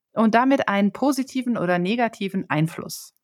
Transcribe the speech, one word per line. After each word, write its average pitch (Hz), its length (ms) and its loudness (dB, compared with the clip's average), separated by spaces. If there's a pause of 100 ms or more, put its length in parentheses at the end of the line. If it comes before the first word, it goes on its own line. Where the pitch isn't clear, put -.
(120)
und 226 240 4
damit 262 320 2
einen 202 240 2
positiven 254 640 -2
oder 175 220 0
negativen 202 680 -2
Einfluss. - 760 -4